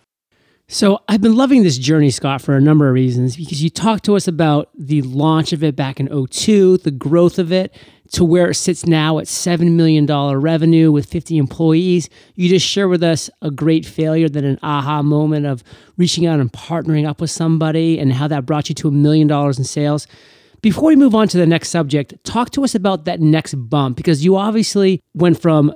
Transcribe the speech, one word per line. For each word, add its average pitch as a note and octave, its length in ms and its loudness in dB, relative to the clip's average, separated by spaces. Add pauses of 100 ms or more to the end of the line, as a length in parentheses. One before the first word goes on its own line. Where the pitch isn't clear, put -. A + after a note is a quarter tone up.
(720)
So G3+ 360 0
I've G3+ 120 0
been A3 140 2
loving B3+ 300 4
this C3+ 140 2
journey, C#3+ 320 2
Scott, C3+ 300 -4
for C#3+ 140 -2
a C3+ 60 2
number D3+ 260 4
of B2+ 80 2
reasons, B2+ 420 0
because D#3 240 -8
you D#3+ 100 0
talked G#3 340 -2
to G#3 100 2
us F#3+ 140 -2
about D3+ 400 0 (100)
the D3 240 -2
launch D3+ 500 -2
of D#3 120 -4
it D3+ 100 0
back C3+ 240 -6
in C3+ 140 -4
oh C#3 140 -4
two, F#3+ 520 2
the D3+ 140 -4
growth E3 480 0
of E3 100 -2
it F#3 240 -4 (380)
to F3+ 120 0
where F3 260 2
it D3+ 40 -2
sits - 320 -4
now D#3+ 320 0
at - 80 -8
seven E3+ 500 0
million D#3 300 2
dollar C#3+ 320 -2
revenue D#3+ 540 2
with D3 140 0
fifty E3 320 -6
employees. E3 720 0 (280)
You F3+ 120 0
just F3+ 160 2
shared G3 260 -2
with F3 120 -2
us E3 260 -2 (140)
a D#3 80 -6
great D#3 340 0
failure, D#3+ 440 -2
then C#3+ 160 -4
an C3+ 180 -2
aha D3 400 -4
moment D3+ 440 0
of C3+ 180 -6 (320)
reaching F3 280 0
out E3 140 0
and B2 140 -2
partnering D#3 520 -4
up D3 160 -8
with E3 120 -6
somebody D#3+ 680 0
and C3+ 140 0
how C#3 160 -2
that C#3+ 180 -4
brought D3+ 220 -4
you D#3 80 -6
to - 100 -6
a D3 60 0
million D3 340 4
dollars C#3+ 320 0
in C3 60 -2
sales. D3 420 -4 (560)
Before B3 260 2
we D#4 80 6
move C4+ 180 4
on A3 140 2
to F3+ 100 0
the E3+ 80 4
next E3 240 0
subject, D3 520 -4
talk A#3+ 280 -4
to C#4+ 140 -4
us B3 100 -2
about F#3+ 320 -2
that F3 120 -6
next D#3 360 2
bump, C3 420 -2
because D3+ 260 0
you F#3 140 4
obviously G3+ 640 0 (140)
went E3+ 260 2
from D3+ 340 2